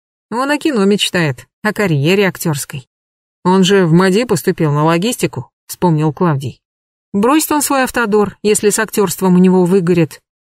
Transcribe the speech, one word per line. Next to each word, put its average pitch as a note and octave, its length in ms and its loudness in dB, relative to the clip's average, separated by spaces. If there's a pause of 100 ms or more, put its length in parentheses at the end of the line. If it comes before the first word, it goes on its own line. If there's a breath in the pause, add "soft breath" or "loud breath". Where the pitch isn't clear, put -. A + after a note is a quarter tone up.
(320)
Он B3+ 180 -2
о D4 80 0
кино C#4 280 0
мечтает, F3+ 640 -2 (140)
о G#3+ 100 -2
карьере F#3 560 0
актёрской. D3 600 -8 (560)
Он F#3+ 200 2
же F#3+ 220 2
в D#3+ 80 0
мади F#3+ 320 2
поступил E3+ 460 -2
на D3 120 0
логистику, E3+ 680 -2 (160)
вспомнил D#3 440 0
Клавдий. C#3 500 -4 (520)
Бросит B3+ 380 0
он D4 100 0
свой C#4 220 0
автодор, G#3+ 580 -2
если G#3 300 0
с - 80 -2
актёрством F#3+ 560 0
у - 20 4
него F#3 280 4
выгорит. F3 540 0 (240)